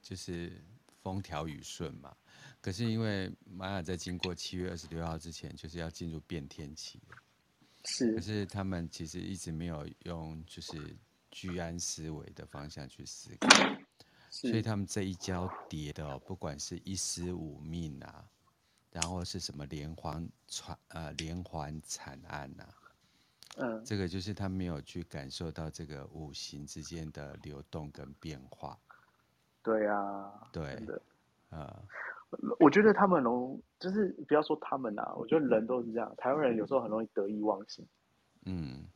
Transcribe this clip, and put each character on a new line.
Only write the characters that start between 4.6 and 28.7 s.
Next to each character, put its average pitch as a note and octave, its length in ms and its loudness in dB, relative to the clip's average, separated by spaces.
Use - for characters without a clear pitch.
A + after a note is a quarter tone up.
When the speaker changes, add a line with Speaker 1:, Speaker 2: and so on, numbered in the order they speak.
Speaker 1:
二 F2 60 -6
十 - 100 -10
六 E2 180 -4
号 D#2+ 140 -2
之 E2 120 -10
前， D2 240 -10
就 D#2+ 140 -10
是 E2+ 80 -8
要 E2 120 -4
进 E2 220 -6
入 D#2 100 -6
变 D2 260 -6
天 D2 260 -10
期 - 260 -12
了。 - 80 -18
Speaker 2:
是。 A#2 300 2
Speaker 1:
可 A2 80 0
是 G2+ 240 0
他 G2 180 -2
们 F2 260 -2
其 - 160 -8
实 F2 140 -8
一 F#2 160 -4
直 E2+ 160 -6
没 D#2+ 140 -2
有 D#2+ 200 -4
用 D#2+ 420 -6
就 - 140 -14
是 D2+ 340 -8
居 F2+ 300 -4
安 E2+ 180 -2
思 D#2+ 320 -4
危 D2+ 240 -6
的 D#2 120 -12
方 D2+ 240 -8
向 C#2+ 180 -8
去 - 180 -14
思 - 300 -12
考。 - 140 4
Speaker 2:
是。 - 180 -2
Speaker 1:
所 - 20 4
以 A2 100 6
他 G#2+ 160 2
们 G2 80 2
这 G2+ 180 0
一 F#2+ 100 0
跤 F2+ 380 0
跌 D2+ 220 -4
的 D#2 160 -6
哦， C2+ 180 -4
不 - 80 -8
管 D2+ 240 -4
是 E2 280 -6
一 F#2+ 100 -2
尸 F2 380 -2
五 D#2 260 -6
命 D#2+ 400 -4
啊， - 260 -14
然 E2 160 4
后 F2+ 160 0
是 F2+ 160 -6
什 - 160 -8
么 C#2+ 120 -8
连 D2+ 280 -6
环 E2 320 -4
惨-， - 280 -10
呃， D#2 240 -8
连 D#2+ 300 -4
环 D2+ 400 -6
惨 - 440 -12
案 C#2+ 320 -8
啊。 - 80 -18
Speaker 2:
嗯。 A#2 280 -4
Speaker 1:
这 G#2+ 100 -2
个 F#2+ 120 2
就 F#2 120 -2
是 F#2+ 140 -4
他 G2 160 -2
没 F#2 160 0
有 D#2 160 -2
去 F2 220 -8
感 C#2 260 -8
受 D#2+ 220 -4
到 D#2+ 180 -4
这 D#2 160 -8
个 C#2+ 220 -10
五 D2 260 -10
行 C#2+ 320 -8
之 D#2 160 -10
间 D#2+ 300 -6
的 D2 320 -10
流 D2 260 -10
动 D2+ 220 -6
跟 C#2 220 -12
变 C#2+ 360 -8
化。 - 300 -10